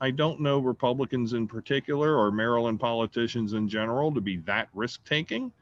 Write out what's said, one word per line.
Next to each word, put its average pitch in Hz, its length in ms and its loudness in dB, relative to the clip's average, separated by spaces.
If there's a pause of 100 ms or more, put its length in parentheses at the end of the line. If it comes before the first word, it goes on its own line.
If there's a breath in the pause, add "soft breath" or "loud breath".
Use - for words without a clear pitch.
I 131 100 0
don't 151 300 0
know 143 180 2
Republicans 127 720 0
in 117 160 0
particular 143 720 0
or 104 140 4
Maryland 113 500 2
politicians 113 720 -2
in 107 160 0
general 117 440 0
to 127 60 -2
be 95 200 -2
that 101 340 -2
risk-taking. 156 880 -4